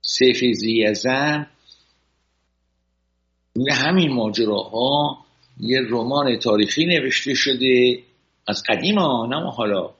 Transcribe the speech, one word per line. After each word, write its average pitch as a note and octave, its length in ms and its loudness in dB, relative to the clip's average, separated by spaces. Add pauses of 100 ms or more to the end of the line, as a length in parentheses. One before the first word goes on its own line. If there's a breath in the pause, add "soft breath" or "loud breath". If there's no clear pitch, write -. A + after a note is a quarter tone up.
سیف B2+ 440 0 (100)
زیزن A2+ 920 0 (2000 soft breath)
روی B2+ 180 -2
همین D3+ 400 2
ماجراها A2+ 1120 -2 (360)
یه B2 200 0 (100)
رمان B2 480 0
تاریخی G#2+ 480 2
نوشته C3+ 480 0
شده، B2 680 2 (460)
از G#2 200 -4
قدیم F3 300 0
ها، B2+ 320 0
نه D#3+ 200 -6
حالا G#2 500 -2